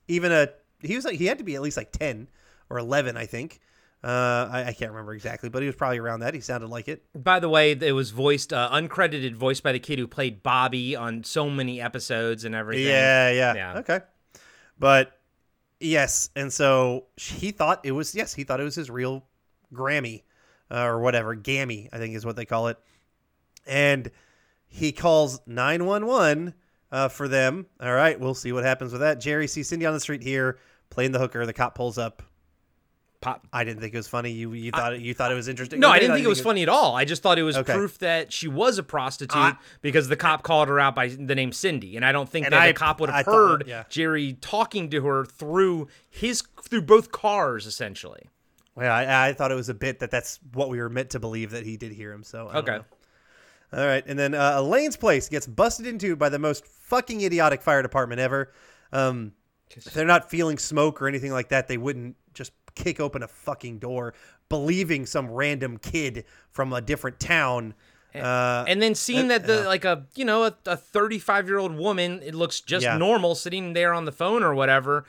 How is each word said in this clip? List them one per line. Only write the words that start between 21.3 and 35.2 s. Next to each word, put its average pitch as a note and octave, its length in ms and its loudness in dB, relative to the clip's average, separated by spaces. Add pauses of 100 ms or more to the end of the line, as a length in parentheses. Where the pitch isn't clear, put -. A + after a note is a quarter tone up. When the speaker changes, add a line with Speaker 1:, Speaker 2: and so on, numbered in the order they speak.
Speaker 1:
Gammy, A#2+ 560 -6
I A#2+ 60 -12
think A2+ 180 -8
is A2 100 -10
what A#2 100 -6
they A#2 100 -10
call A2+ 220 -2
it. A2+ 100 -4 (880)
And C#3 460 2 (560)
he D#3 240 -4
calls D#3 560 4
nine C3+ 380 0
one G#3 200 0
one, F3 480 2 (380)
uh, C3+ 160 0
for C#3+ 200 -6
them. C3 380 2 (140)
All B2 140 -2
right, D3 260 4
we'll C3 160 -2
see B2 160 -6
what B2 120 -2
happens C3 280 -2
with B2 100 -8
that. D3+ 180 2
Jerry D3 280 0
sees C#3+ 220 -8
Cindy E3 160 -4
on D#3 80 0
the D3+ 60 -4
street C#3 220 -6
here, C3 380 -2 (300)
playing C3 220 -2
the B2+ 80 0
hooker. A#2+ 260 -2
The A2+ 80 -6
cop A#2 220 -4
pulls A#2+ 220 -6
up. A2+ 240 -8 (1000)
Speaker 2:
Pop. - 300 -10
Speaker 1:
I A#2+ 120 -2
didn't A2+ 180 -6
think A2 140 -8
it - 20 -8
was A2+ 100 -8
funny. A#2+ 240 -6
You, A2+ 220 -8
you A#2 180 -10
Speaker 2:
I B2 60 -2
Speaker 1:
thought A#2+ 160 -2
it, B2 80 -10
you A#2+ 140 -8
thought B2 160 0